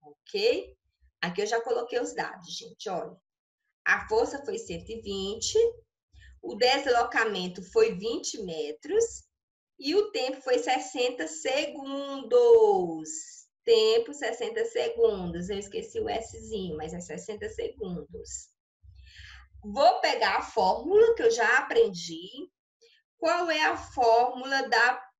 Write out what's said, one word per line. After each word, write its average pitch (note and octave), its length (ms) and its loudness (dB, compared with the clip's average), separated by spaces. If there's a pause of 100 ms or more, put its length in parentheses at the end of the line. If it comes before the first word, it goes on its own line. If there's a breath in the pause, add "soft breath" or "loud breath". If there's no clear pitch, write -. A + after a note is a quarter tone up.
ok? G#3 760 -4 (440)
Aqui F3+ 220 -4
eu G#3 40 -2
já A#3 140 -2
coloquei - 400 -4
os - 120 -6
dados, - 400 -10
gente, D#3 360 -14
olha. F3+ 280 -8 (680)
A G3 220 0
força C4+ 380 -2
foi G3 140 -6
cento E3+ 320 -12
e A3+ 100 -10
vinte, G3+ 580 -4 (800 soft breath)
o - 140 -10
deslocamento A#3 1160 0
foi A3 240 4
vinte A3+ 460 -6
metros D4 840 -4 (520)
e C#4+ 200 -2
o G#4 160 0
tempo C4+ 280 -4
foi B3 200 0
sessenta B3+ 680 -2
segundos. A#3+ 2250 2 (160)
Tempo, A#3 500 4
sessenta A#3 500 -4
segundos. F#3 880 -2
Eu G3 80 -4
esqueci - 420 -10
o G#3+ 80 -6
Szinho, A3 680 -8
mas E3 180 -10
é F3+ 60 -10
sessenta G3+ 480 -12
segundos. - 1000 -10 (1120 loud breath)
Vou C#4+ 400 4
pegar A#3 380 2
a C4+ 40 -2
fórmula D#4 760 4
que D4+ 80 -4
eu A3+ 80 8
já A#3 260 4
aprendi. F3+ 720 0 (880 soft breath)
Qual E4+ 320 0
é D#4 140 0
a - 120 2
fórmula B3+ 920 2
da B3 360 2 (160)